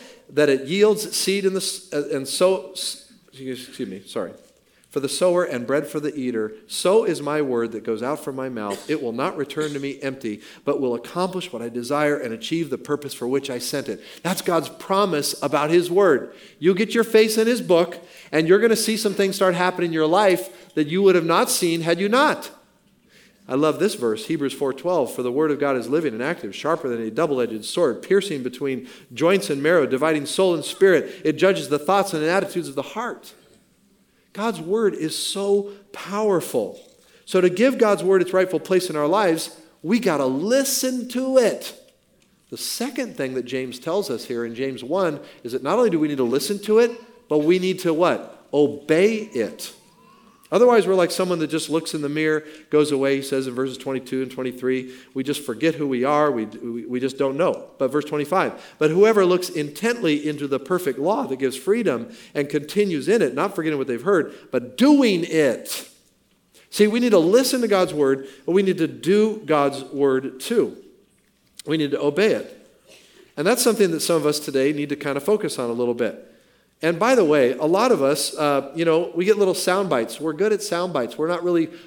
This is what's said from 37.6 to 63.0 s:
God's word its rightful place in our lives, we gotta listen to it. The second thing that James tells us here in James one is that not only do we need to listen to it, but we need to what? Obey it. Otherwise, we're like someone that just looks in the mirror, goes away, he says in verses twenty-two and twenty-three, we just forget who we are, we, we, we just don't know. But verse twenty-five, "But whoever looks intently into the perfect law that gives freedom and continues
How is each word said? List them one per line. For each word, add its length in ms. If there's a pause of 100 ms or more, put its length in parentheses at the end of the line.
God's 240
word 200
its 100
rightful 300
place 280
in 60
our 120
lives, 500 (260)
we 160
gotta 260
listen 840
to 280
it. 360 (760)
The 60
second 600
thing 160
that 100
James 340
tells 320
us 140
here 220
in 100
James 300
one 340 (240)
is 80
that 120
not 140
only 120
do 100
we 80
need 80
to 80
listen 360
to 200
it, 120 (360)
but 120
we 200
need 200
to 140
what? 600
Obey 800
it. 400 (800)
Otherwise, 320
we're 100
like 160
someone 280
that 80
just 220
looks 240
in 80
the 80
mirror, 340 (260)
goes 220
away, 240
he 60
says 260
in 80
verses 220
twenty-two 440
and 80
twenty-three, 640 (220)
we 100
just 160
forget 360
who 120
we 160
are, 260
we, 140
we, 420
we 140
just 180
don't 200
know. 300 (100)
But 120
verse 140
twenty-five, 580 (160)
"But 140
whoever 340
looks 220
intently 800
into 220
the 100
perfect 400
law 280
that 120
gives 160
freedom 540 (260)
and 140
continues 580